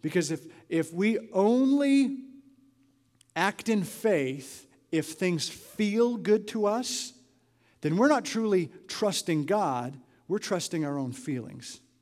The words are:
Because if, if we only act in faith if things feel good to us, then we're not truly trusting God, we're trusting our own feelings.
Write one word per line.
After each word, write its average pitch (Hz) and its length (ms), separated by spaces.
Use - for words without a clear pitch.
Because 156 300
if, 156 100
if 160 240
we 208 240
only 269 840
act 196 320
in 208 160
faith 143 840
if 156 160
things 175 420
feel 226 680
good 214 320
to 214 180
us, 233 460
then 156 160
we're 247 100
not 285 160
truly 208 460
trusting 170 560
God, 139 540
we're 190 100
trusting 175 460
our 143 120
own 131 160
feelings. 123 680